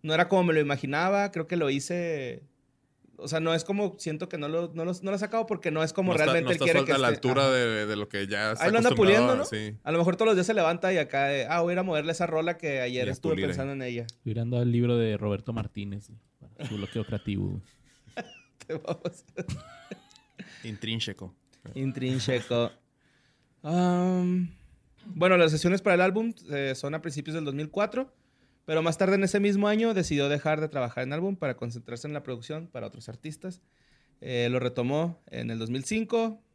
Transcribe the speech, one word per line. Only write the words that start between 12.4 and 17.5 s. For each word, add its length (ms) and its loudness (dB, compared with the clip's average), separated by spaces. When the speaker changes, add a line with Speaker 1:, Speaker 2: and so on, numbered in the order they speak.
Speaker 1:
que 260 -4
ayer 260 -2
Speaker 2:
Y 20 -2
a 20 -4
Speaker 1:
estuve 200 -2
Speaker 2:
pulir, 140 0
Speaker 1:
pensando 260 -4
Speaker 2:
eh. 20 -6
Speaker 1:
en 80 -6
ella". 200 -6
Speaker 3:
Estoy 200 -14
mirando 360 -2
al 120 2
libro 260 4
de 200 2
Roberto 360 -4
Martínez, 540 -8
güey, 140 -20
para 120 -10
su 80 -6
bloqueo 280 -6
creativo, 440 -4
güey. 140 -6